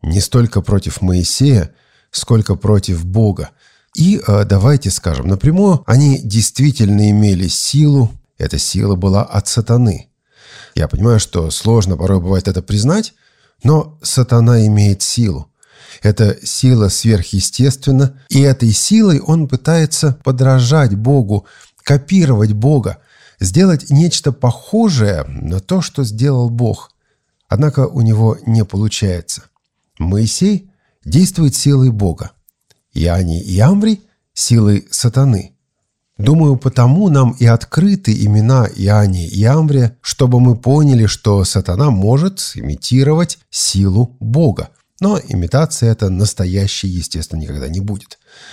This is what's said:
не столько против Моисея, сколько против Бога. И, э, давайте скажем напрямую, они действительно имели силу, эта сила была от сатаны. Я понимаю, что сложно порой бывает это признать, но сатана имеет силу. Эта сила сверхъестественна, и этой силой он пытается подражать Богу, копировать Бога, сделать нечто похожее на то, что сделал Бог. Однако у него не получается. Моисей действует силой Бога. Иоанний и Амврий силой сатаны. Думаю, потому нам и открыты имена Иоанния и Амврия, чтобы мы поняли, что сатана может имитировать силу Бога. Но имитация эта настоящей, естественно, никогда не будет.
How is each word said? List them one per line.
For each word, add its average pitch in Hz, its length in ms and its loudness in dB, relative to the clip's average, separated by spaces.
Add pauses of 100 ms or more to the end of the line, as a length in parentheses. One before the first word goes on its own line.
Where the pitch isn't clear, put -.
не 82 200 -2
столько 117 400 0
против 95 400 -4
Моисея, 92 720 0 (380)
сколько 110 440 -2
против 95 500 -2
Бога. 95 440 -2 (440)
И, 190 320 0
э, 101 200 2
давайте 101 440 2
скажем 73 380 -4
напрямую, 156 580 2
они 135 380 2
действительно 104 880 0
имели 101 380 2
силу, 139 600 0 (280)
эта - 200 -6
сила 101 380 -2
была 95 300 0
от - 240 -4
сатаны. 117 580 0 (680)
Я 78 120 -2
понимаю, 110 320 0
что 80 320 -4
сложно 98 460 0
порой 92 240 0
бывает 92 260 -2
это 92 140 -2
признать, 135 540 -2 (480)
но 151 380 0
сатана 117 680 2
имеет 104 340 2
силу. 101 500 -4 (500)
Эта 104 400 0
сила 120 460 0
сверхъестественна, 131 1400 -2
и 135 100 2
этой 131 320 2
силой 196 480 2
он 156 300 0
пытается 156 760 0
подражать 131 720 2
Богу, 107 520 0 (360)
копировать 139 720 2
Бога, 107 460 0 (400)
сделать 147 520 0
нечто 151 400 2
похожее 120 960 -2
на 71 320 -6
то, 185 220 -4
что - 220 -6
сделал 120 460 -2
Бог. 117 420 -4 (560)
Однако 135 380 0
у 135 160 -2
него 110 340 2 (120)
не 110 180 2
получается. 98 800 -4 (560)
Моисей 113 720 -2 (340)
действует 160 480 0
силой 135 380 2
Бога. 101 400 -4 (640)
Иоанний 85 440 -2
и 92 200 -4
Амврий 202 420 2 (320)
силой 104 560 0
сатаны. 123 640 -2 (640)
Думаю, 143 400 2
потому 131 520 2
нам 135 240 2
и - 120 0
открыты 117 800 0
имена 107 500 2
Иоанния 98 520 0
и 95 160 -2
Амврия, 135 580 2
чтобы 123 380 0
мы 123 160 4
поняли, 135 500 2
что 101 380 0
сатана 98 480 -2
может 131 640 -2
имитировать 135 800 -2 (140)
силу 98 680 -2
Бога. 120 500 0 (300)
Но 202 200 -2
имитация 117 720 -2
эта 107 180 -2
настоящей, 98 800 -4
естественно, 82 540 -8
никогда 71 260 -10
не 87 140 -6
будет. 98 360 -10 (360)